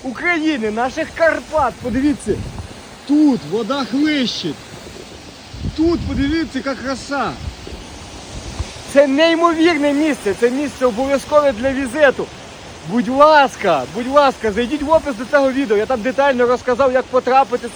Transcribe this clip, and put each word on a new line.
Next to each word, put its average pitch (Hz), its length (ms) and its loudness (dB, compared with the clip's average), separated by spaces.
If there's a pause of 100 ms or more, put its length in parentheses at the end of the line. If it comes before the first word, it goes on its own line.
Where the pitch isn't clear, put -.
України, 294 680 -2
наших 247 440 -4
Карпат. 294 680 0
Подивіться, 247 520 -2 (720)
тут 285 340 4 (100)
вода 240 340 -2
хлищить! 262 680 -2 (1200)
Тут, 330 320 2
подивіться, 285 500 -2
яка 269 160 -4
краса! 247 560 -6 (1600)
Це 285 140 8
неймовірне 320 840 4
місце, 277 480 0
це 240 100 4
місце 254 360 -2
обов'язкове 269 680 2
для 247 200 -2
візиту! 262 540 0 (640)
Будь 214 200 0
ласка, 269 760 4 (120)
будь 247 140 -4
ласка, 269 440 2
зайдіть 247 300 -2
в 285 80 -2
опис 285 260 2
до 247 80 -8
цього 269 280 2
відео, 240 240 0
я 214 100 2
там 247 140 -2
детально 247 460 2
розказав, 247 460 0
як 254 120 2
потрапити 247 720 0